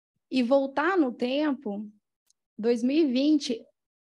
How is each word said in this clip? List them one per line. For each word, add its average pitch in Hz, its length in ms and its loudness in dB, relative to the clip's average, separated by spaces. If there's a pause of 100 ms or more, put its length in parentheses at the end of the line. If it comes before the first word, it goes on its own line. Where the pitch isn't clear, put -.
(300)
e 262 140 0
voltar 277 520 0
no 269 160 2
tempo, 247 800 -4 (680)
dois 233 280 0
mil 294 240 2
e 247 40 -2
vinte, 285 480 0 (560)